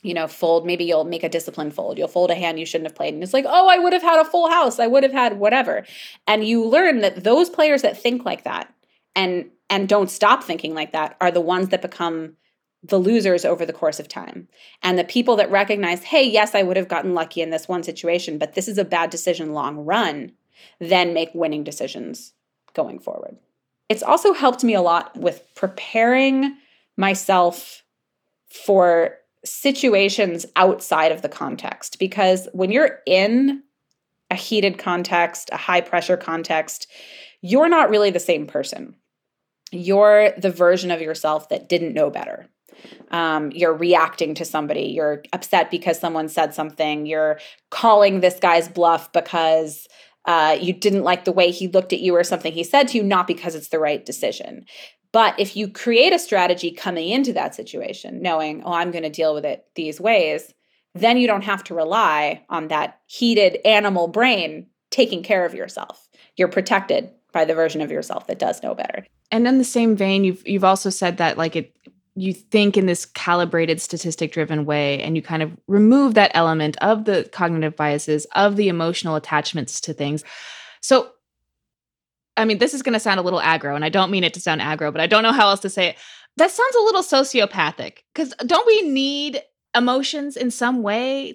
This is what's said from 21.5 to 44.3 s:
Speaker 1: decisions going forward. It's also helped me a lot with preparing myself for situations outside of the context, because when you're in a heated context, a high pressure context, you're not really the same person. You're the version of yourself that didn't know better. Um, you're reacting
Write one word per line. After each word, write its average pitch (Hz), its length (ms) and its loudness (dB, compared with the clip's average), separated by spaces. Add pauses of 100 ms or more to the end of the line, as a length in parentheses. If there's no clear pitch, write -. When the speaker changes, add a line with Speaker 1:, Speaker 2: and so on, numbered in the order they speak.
Speaker 1:
decisions - 680 -12 (400)
going - 260 -6
forward. - 380 -12 (500)
It's - 140 -2
also 359 320 2
helped 254 300 0
me 226 100 2
a 190 80 2
lot 170 340 0
with 170 280 -4 (100)
preparing 262 1000 0 (420)
myself 190 840 0 (640)
for 175 680 2 (260)
situations 196 1000 0 (100)
outside 160 560 2
of 160 120 -6
the - 60 -4
context, - 680 -12
because 185 540 0
when 185 180 -2
you're 277 340 0
in 240 580 2 (640)
a 185 60 -2
heated 196 420 -2
context, 175 760 -4
a - 60 -8
high 180 240 0
pressure 175 360 -2
context, 165 720 -6 (540)
you're 262 280 4
not 311 200 4
really 208 220 4
the 175 80 -2
same 151 260 -2
person. - 500 -8 (760)
You're 208 680 6
the 190 140 0
version 180 400 2
of 165 100 -2
yourself 156 480 -4
that - 200 -8
didn't 170 240 -2
know 156 160 0
better. - 380 -12 (640)
Um, 156 420 -2
you're 165 220 2
reacting 160 600 2